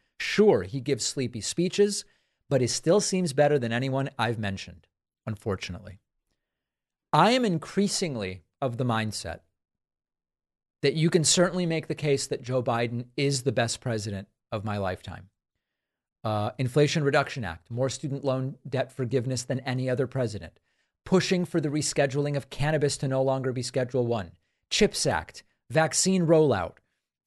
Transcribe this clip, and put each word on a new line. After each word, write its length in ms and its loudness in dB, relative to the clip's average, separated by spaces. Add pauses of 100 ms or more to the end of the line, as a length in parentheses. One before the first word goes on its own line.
(180)
Sure, 440 4
he 180 -8
gives 240 -2
sleepy 360 -6
speeches, 640 0 (440)
but 120 2
he 60 2
still 340 2
seems 320 0
better 260 4
than 140 -2
anyone 360 -2 (100)
I've 200 0
mentioned, 480 -6 (400)
unfortunately." 760 -8 (1120)
I 200 6
am 120 2
increasingly 1000 -2 (180)
of 160 -2
the 60 0
mindset 560 -2 (1400)
that 120 2
you 160 4
can 120 4
certainly 420 2
make 220 -2
the 80 -4
case 320 -2
that 160 -6
Joe 180 -2
Biden 460 -2 (100)
is 280 0
the 80 0
best 280 -2
president 460 -6 (240)
of 140 -6
my 140 -4
lifetime. 500 -6 (960)
Uh, 340 -2
Inflation 460 2
Reduction 400 0
Act, 260 -10
more 180 -2
student 360 -8
loan 320 -4 (120)
debt 240 -4
forgiveness 520 -2
than 160 -4
any 280 -4
other 200 0
president, 500 -4 (460)
pushing 400 2
for 160 -2
the 80 0
rescheduling 680 0
of 140 -8
cannabis 480 0
to 100 -2
no 140 2
longer 300 0
be 100 -4
Schedule 440 -2
One, 260 -4 (380)
chips 360 2
Act, 380 -2 (260)
vaccine 560 2
rollout, 520 4 (480)